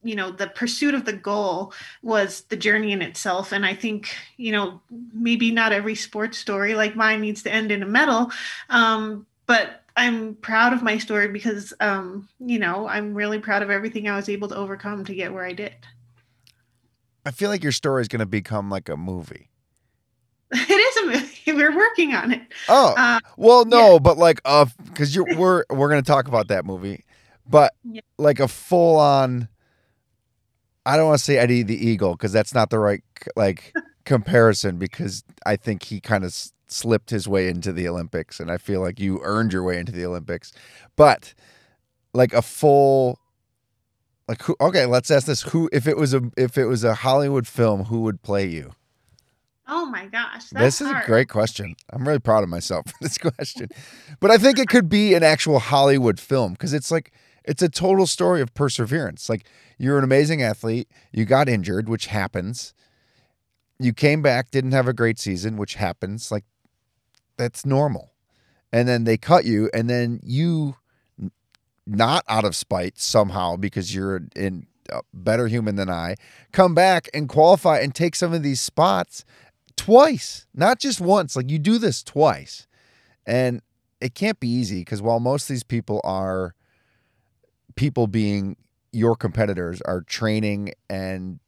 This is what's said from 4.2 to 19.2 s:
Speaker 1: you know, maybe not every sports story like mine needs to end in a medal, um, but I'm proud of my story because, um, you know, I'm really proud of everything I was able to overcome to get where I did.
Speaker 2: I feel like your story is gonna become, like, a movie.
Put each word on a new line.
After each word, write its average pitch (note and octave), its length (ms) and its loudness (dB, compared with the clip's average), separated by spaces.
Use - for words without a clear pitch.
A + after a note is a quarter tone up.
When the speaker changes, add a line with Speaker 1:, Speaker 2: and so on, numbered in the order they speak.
Speaker 1:
you A3+ 140 -6
know, G3 280 -4
maybe A#3 380 0
not A3+ 220 2
every G#3 240 -4
sports A3 420 -8
story G3+ 360 -4
like G#3+ 220 -2
mine A3 240 0
needs G#3+ 220 -6
to G3 100 -6
end A3 200 -2
in G3+ 100 -4
a F#3+ 40 -8
medal, B3 440 2
um, A3 560 0
but - 360 0
I'm A3+ 380 -2
proud A3+ 380 2
of A#3+ 80 -2
my A3 160 0
story G#3 300 -2
because, G3+ 520 -6
um, G3 480 -4
you A#3+ 200 -4
know, G3 280 -4
I'm G#3 280 -6
really G#3 260 -4
proud G#3 220 -2
of G3+ 80 -4
everything G#3 380 -4
I G3+ 80 -4
was G3+ 120 -6
able G3+ 200 -6
to G3 80 -10
overcome G3 500 -10
to G3+ 80 -12
get F3+ 180 -8
where F#3 140 -12
I F3+ 80 -12
did. G#3 200 -12
Speaker 2:
I C#3+ 60 -8
feel G3 200 -6
like G3 120 -6
your D3 100 -2
story C3+ 300 -2
is A2 60 -4
gonna A2 180 -4
become, G2+ 440 -6
like, F#2+ 200 -8
a D2+ 60 -6
movie. F2 540 -12